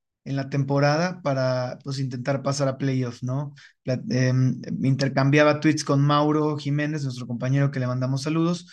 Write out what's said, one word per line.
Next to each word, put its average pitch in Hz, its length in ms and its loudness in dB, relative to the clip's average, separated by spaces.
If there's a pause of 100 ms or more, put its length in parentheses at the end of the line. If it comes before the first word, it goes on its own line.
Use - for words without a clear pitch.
(260)
en 135 100 -6
la 135 140 -4
temporada 143 720 0
para, 127 600 -2
pues, 139 160 -8
intentar 131 440 -4
pasar 139 240 0
a 131 100 -2
playoff, 131 460 -2
¿no? 139 300 -4 (300)
La-, 123 260 -2
em, 127 520 2 (220)
intercambiaba 139 760 4
tweets 151 240 2
con 139 180 2
Mauro 151 560 2
Jiménez, 147 460 -2
nuestro 123 240 -6
compañero 131 440 0
que 135 80 -4
le 123 80 -2
mandamos 127 360 -2
saludos, 165 500 0